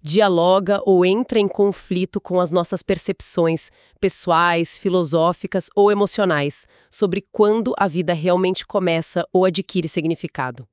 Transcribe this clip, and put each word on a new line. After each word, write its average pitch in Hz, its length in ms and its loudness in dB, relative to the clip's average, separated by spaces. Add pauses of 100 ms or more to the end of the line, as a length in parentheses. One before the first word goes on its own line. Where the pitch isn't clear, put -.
dialoga 185 840 2
ou 180 200 4
entra 220 340 0
em 202 80 2
conflito 190 720 -2
com 180 180 -2
as 170 120 0
nossas 175 320 -2
percepções - 880 -2 (280)
pessoais, 170 760 0
filosóficas 175 1000 0
ou 202 160 6
emocionais 185 760 0 (220)
sobre 190 420 -2
quando 214 460 0
a 196 100 0
vida 170 260 -2
realmente 180 520 0
começa 170 680 -2
ou 185 120 4
adquire 180 420 -2
significado? 143 840 -6